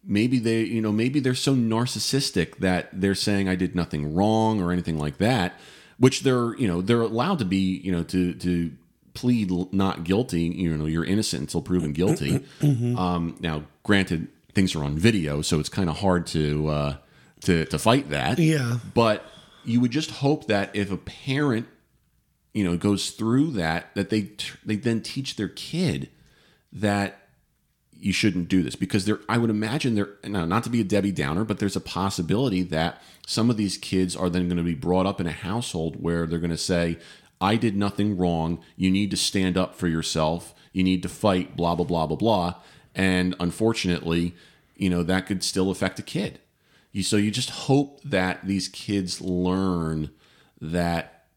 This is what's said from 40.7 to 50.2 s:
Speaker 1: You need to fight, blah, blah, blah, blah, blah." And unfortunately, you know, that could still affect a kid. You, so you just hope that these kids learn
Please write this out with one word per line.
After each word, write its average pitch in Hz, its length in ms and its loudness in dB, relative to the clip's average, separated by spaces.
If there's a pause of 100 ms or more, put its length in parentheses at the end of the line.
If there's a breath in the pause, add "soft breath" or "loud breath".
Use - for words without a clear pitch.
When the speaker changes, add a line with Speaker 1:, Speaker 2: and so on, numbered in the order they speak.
Speaker 1:
You 95 100 2
need 92 200 2
to 87 60 -6
fight, 92 480 0
blah, 85 160 2
blah, 85 120 0
blah, 82 200 0
blah, 76 120 -2
blah." 95 380 2 (380 loud breath)
And 92 460 2
unfortunately, 87 960 0 (400 soft breath)
you 95 160 0
know, 87 100 2
that 92 240 0
could 95 180 -4
still 95 280 0
affect 92 260 -4
a - 60 -10
kid. - 360 -6 (520 soft breath)
You, 95 100 -4
so 104 160 0
you 104 140 2
just 127 180 -4
hope - 540 0
that 92 420 -2
these 95 220 -2
kids 98 540 -4
learn 90 880 0 (500 soft breath)